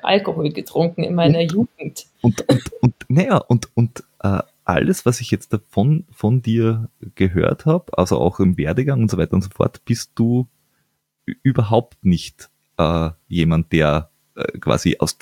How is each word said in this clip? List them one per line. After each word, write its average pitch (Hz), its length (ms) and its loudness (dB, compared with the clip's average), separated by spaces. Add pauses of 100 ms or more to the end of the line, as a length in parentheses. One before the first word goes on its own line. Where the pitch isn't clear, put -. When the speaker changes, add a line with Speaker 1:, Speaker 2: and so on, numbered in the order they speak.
Speaker 1:
Alkohol 170 480 -2
getrunken 170 520 -4
in 175 120 -4
meiner 165 240 4
Speaker 2:
Und, 165 120 0
Speaker 1:
Jugend. 170 540 -6 (160)
Speaker 2:
und, - 260 0
und, - 240 0 (100)
und, 120 120 2 (140)
naja, 185 300 2
und, - 360 0
und, - 300 -2 (160)
äh, 98 200 0 (260)
alles, - 400 0
was 123 160 0
ich - 100 -6
jetzt - 220 -4
davon, 135 580 0
von 117 300 0
dir 113 480 0 (260)
gehört 90 500 0
hab, 165 320 -2
also 90 220 0
auch 85 220 0
im 92 160 2
Werdegang 127 440 -2
und 110 80 2
so 95 80 -4
weiter 82 160 -2
und 92 80 0
so 98 80 -6
fort, - 360 -4
bist - 300 -4
du 120 300 0 (800)
ü-, - 160 -10
überhaupt 117 640 0
nicht, - 440 -2 (280)
äh, 82 340 0 (180)
jemand, 82 420 2
der, 76 400 2 (240)
äh, - 240 -8
quasi - 400 -2
aus, - 220 -2